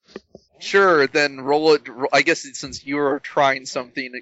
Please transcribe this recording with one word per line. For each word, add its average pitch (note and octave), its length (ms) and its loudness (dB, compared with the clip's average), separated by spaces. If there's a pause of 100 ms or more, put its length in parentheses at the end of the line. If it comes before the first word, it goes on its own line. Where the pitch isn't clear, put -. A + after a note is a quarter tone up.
(600)
Sure, F3+ 480 4
then C#3+ 340 -2
roll D3+ 320 2
it. D3 140 0
Ro-, B2+ 240 -6
I C#3+ 120 4
guess D#3+ 180 0 (120)
since B2+ 320 -14
you C#3 140 -6
are C#3+ 200 -2
trying C3+ 480 0
something, B2+ 440 -10 (100)